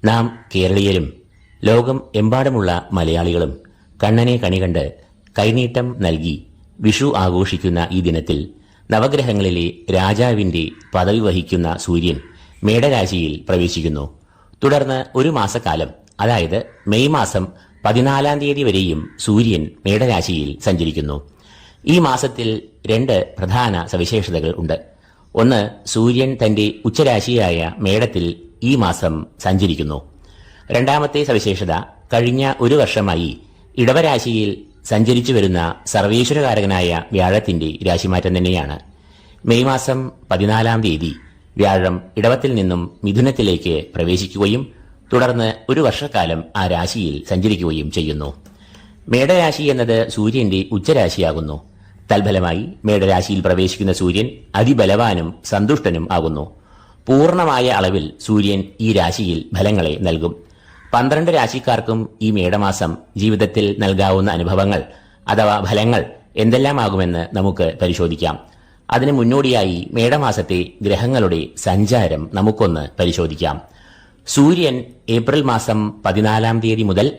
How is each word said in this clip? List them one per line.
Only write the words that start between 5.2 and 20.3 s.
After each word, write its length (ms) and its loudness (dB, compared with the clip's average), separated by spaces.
കൈനീട്ടം 520 0
നൽകി 380 -2
വിഷു 360 2
ആഘോഷിക്കുന്ന 760 0
ഈ 80 0
ദിനത്തിൽ 380 -2
നവഗ്രഹങ്ങളിലെ 760 0
രാജാവിന്റെ 680 0
പദവി 240 2
വഹിക്കുന്ന 580 0
സൂര്യൻ 440 -2
മേടരാശിയിൽ 680 0
പ്രവേശിക്കുന്നു. 560 -2
തുടർന്ന് 380 2
ഒരു 140 2
മാസക്കാലം, 640 -2
അതായത് 380 0
മെയ് 220 2
മാസം 360 0
പതിനാലാം 540 2
തീയതി 240 -2
വരെയും 400 0
സൂര്യൻ 520 2
മേടരാശിയിൽ 640 0